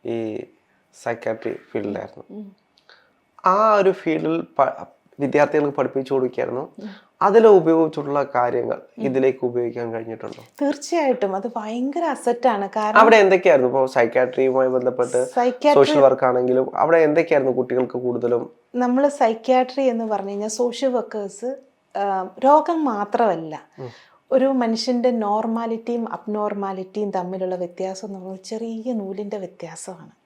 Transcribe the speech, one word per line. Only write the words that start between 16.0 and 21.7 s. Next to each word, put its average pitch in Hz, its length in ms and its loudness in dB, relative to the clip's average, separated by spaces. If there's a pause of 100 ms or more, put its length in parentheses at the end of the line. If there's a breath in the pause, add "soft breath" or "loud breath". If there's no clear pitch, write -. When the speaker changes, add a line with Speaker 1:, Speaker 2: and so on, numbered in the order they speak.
Speaker 1:
ആണെങ്കിലും 127 520 0
അവിടെ 165 200 2
എന്തൊക്കെയായിരുന്നു 151 600 2
കുട്ടികൾക്ക് 127 400 -2
കൂടുതലും? 120 540 -2 (240)
Speaker 2:
നമ്മൾ 247 320 0
സൈക്യാട്രി 254 760 0
എന്ന് 233 200 0
പറഞ്ഞു 202 260 -4
കഴിഞ്ഞാൽ 202 200 -8
സോഷ്യൽ 240 400 -4
വർക്കേഴ്സ്, 233 680 -6 (400)